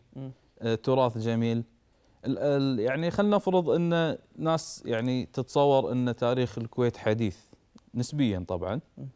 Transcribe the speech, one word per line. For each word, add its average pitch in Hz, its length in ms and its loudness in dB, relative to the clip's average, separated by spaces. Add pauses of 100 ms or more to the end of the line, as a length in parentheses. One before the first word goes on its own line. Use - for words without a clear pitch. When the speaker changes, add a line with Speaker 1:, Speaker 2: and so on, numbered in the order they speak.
(160)
Speaker 1:
مم. 131 140 -12 (300)
Speaker 2:
آه، 113 140 0
تراث 123 440 2
جميل. 117 460 0 (600)
ال-، 131 140 -2
ال-، 135 420 0
يعني 143 300 0
خلينا 208 260 2
نفرض 185 340 2
إن 170 480 2 (180)
ناس 160 500 -4
يعني 120 460 -2
تتصور 139 600 2
إن 123 240 0
تاريخ 123 420 0
الكويت 120 380 0
حديث، 110 400 0 (580)
نسبيا 120 540 -2
طبعا. 92 320 -4 (180)
Speaker 1:
مم. 135 180 -12